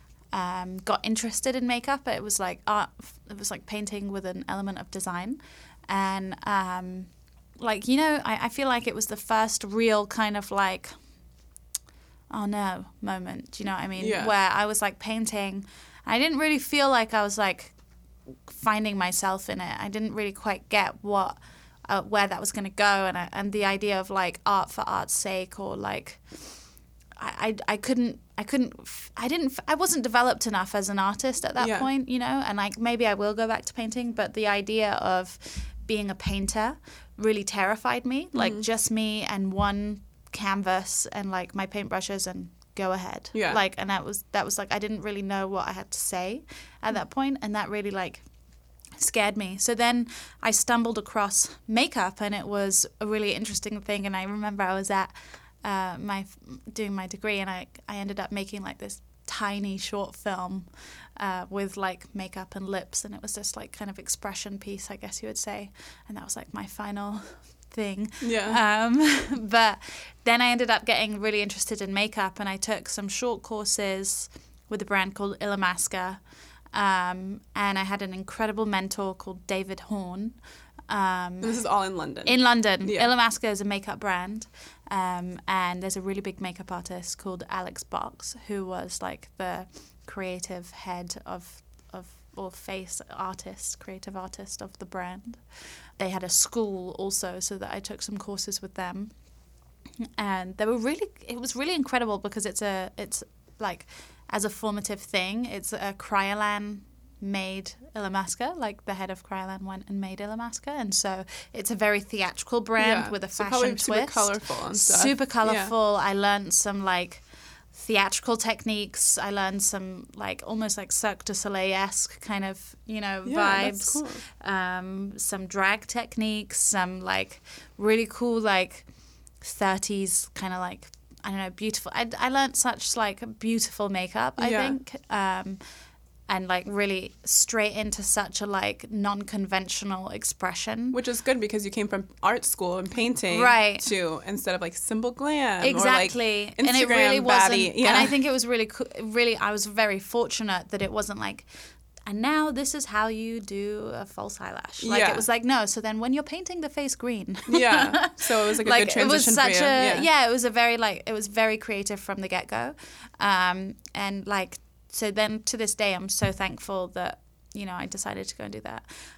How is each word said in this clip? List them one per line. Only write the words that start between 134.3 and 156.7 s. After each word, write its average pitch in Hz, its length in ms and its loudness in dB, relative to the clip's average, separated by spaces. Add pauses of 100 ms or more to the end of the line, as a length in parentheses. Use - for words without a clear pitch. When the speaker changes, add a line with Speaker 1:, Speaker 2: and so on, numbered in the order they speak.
Speaker 1:
I 233 120 2
Speaker 2:
Yeah. 220 120 2
Speaker 1:
think. 269 340 -2 (140)
Um, 190 480 0 (720)
and, 190 220 0
like, 185 180 2
really 202 460 0 (100)
straight - 540 4
into 214 260 -4
such 196 380 0
a, 202 40 -4
like, 202 460 -2
non-conventional 202 1200 -2
expression. 214 800 -2
Speaker 2:
Which 247 160 0
is 233 140 -2
good 254 180 2
because 208 240 0
you 202 80 -6
came 202 160 0
from 196 220 -2 (120)
art 233 220 4
school 180 340 0
and - 140 -4
painting 233 480 2
Speaker 1:
Right. 226 420 8
Speaker 2:
to, 175 440 0
instead 196 300 -2
of, 180 40 -2
like, 170 160 -6
simple 226 360 -2
glam 262 520 0
Speaker 1:
Exactly. 226 800 4
Speaker 2:
or, 208 40 -10
like, - 100 -14
Instagram 269 100 4
Speaker 1:
And 254 100 6
it 254 120 6
really 226 300 8
Speaker 2:
baddie. 262 40 0
Speaker 1:
wasn't. 190 540 6
Speaker 2:
Yeah. 247 120 6
Speaker 1:
And 226 80 8
I 269 80 8
think 269 200 4
it 285 60 4
was 254 140 2
really 233 200 2
co-, 220 200 -4 (160)
really, 226 360 4
I 202 140 0
was 208 140 0
very 208 340 2
fortunate 202 680 -2
that 202 120 -2
it 190 100 -2
wasn't 202 280 -2
like, - 260 -6 (600)
"And 208 140 -4
now 302 300 2
this 277 220 -2
is 294 120 -4
how 214 220 0
you 226 320 -4
do 208 540 -6
a - 120 -8
false 202 360 -10
eyelash." - 420 -10
Like, 214 160 4
Speaker 2:
Yeah. 208 120 6
Speaker 1:
it 220 40 0
was 220 120 0
like, 233 160 2
"No, 240 220 4
so 214 160 -2
then 220 180 -2
when 240 140 2
you're 294 100 2
painting 349 380 -8
the 302 80 -2
face 285 260 -4